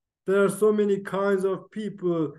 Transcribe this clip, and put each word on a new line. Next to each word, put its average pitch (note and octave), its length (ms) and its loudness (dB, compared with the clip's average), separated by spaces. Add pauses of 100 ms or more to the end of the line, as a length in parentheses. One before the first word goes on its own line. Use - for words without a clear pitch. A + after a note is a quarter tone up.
(280)
There G3 160 4
are F#3+ 60 4
so G#3+ 220 2
many G3+ 300 2
kinds G3 420 -2
of F#3+ 280 -4
people F3+ 680 -4